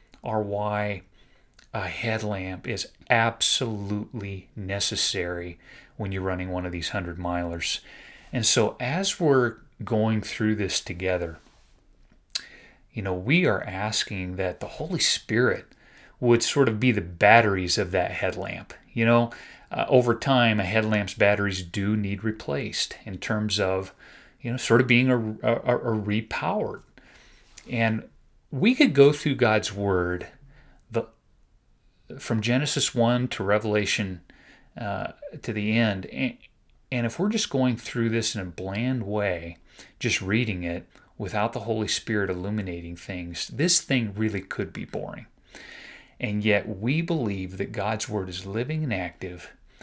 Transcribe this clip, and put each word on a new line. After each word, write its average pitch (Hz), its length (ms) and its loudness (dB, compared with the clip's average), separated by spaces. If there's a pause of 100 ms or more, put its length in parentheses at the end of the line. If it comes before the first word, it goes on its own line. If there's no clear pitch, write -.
(240)
are 110 180 0
why 104 640 -2 (680)
a 98 140 -4
headlamp 101 800 -4
is 104 220 -6 (200)
absolutely 104 1500 0
necessary 92 1000 -2 (380)
when 101 160 -6
you're 95 100 -4
running 92 280 -2
one 90 160 -4
of 90 80 -6
these 85 160 -6
hundred-milers. 87 880 -4 (540)
And 117 120 0
so - 360 2
as 165 400 -2
we're 131 360 4 (280)
going 110 340 2
through 107 360 0
this 101 260 -2
together, 87 580 -2 (1500)
you 110 100 -8
know, 98 120 -4
we 127 320 2
are 104 180 2
asking 95 720 -4
that 92 240 -2
the - 80 -8
Holy 165 320 -4
Spirit - 640 2 (540)
would 120 240 6
sort 139 240 4
of 110 100 0
be 123 140 4
the 104 80 2
batteries 95 800 4
of 95 140 0
that 90 200 0
headlamp. 92 600 -6 (180)
You 113 140 0
know, 117 260 6 (400)
uh, - 160 -2
over 123 260 6
time, 117 460 4
a 98 40 2
headlamp's 107 500 0
batteries 101 500 2
do 98 320 0
need 101 300 -2
replaced - 800 -4
in 98 120 -8
terms 107 440 0
of, 95 320 0 (480)
you 117 100 -6
know, 127 60 -2
sort 120 240 6
of 127 60 2
being 123 220 6
a, 127 80 4
a, 113 380 0
a, 123 220 2 (160)
a 110 40 0
repowered. 110 840 -2 (880)
And 113 400 0 (440)
we 190 240 4
could 240 180 6
go 139 180 10
through 135 240 0
God's 110 380 4
Word, 90 540 0 (640)
the, - 160 -2 (1120)
from 113 220 -2
Genesis 127 520 0
one 120 360 2
to - 140 -6
Revelation, 104 800 0 (580)
uh, 101 340 -6 (280)
to - 100 -4
the 107 240 0
end. 104 300 2
And, 123 320 -6 (540)
and 120 160 0
if 113 100 -8
we're 196 120 0
just 220 200 -2
going 127 260 2
through 117 340 -2
this 113 260 0
in 101 60 -4
a 92 40 -6
bland 101 640 -4
way, 95 500 -2 (420)
just 117 220 0
reading 98 420 0
it 85 240 -6 (300)
without 104 360 -2
the 123 80 -6
Holy 110 260 -2
Spirit 101 420 0
illuminating 90 640 -4
things, 90 520 -8
this - 340 0
thing 117 340 0
really 101 260 -2
could - 300 -6
be - 140 -10
boring. - 400 -8 (920)
And 104 260 -2
yet 104 240 4
we 113 320 -2
believe 101 560 -4
that 95 140 -4
God's 107 360 -4
Word 98 220 -4
is 90 160 -10
living 127 380 -4
and 127 100 -2
active 90 600 -8 (300)